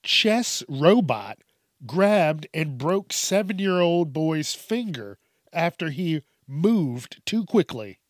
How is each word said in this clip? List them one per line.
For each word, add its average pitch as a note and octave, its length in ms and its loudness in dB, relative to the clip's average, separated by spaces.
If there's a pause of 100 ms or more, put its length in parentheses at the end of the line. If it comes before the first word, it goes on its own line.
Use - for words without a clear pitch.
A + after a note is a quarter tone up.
Chess - 640 0
robot C#3 680 4 (460)
grabbed D#3 680 2
and D#3 240 -4
broke F3+ 340 -2
seven-year-old F3+ 1000 0
boy's D#3 400 -2
finger E3+ 640 -6 (340)
after E3+ 380 -2
he D#3 320 -2 (260)
moved D3+ 800 0
too A3 180 -2
quickly. A#2 560 -2 (100)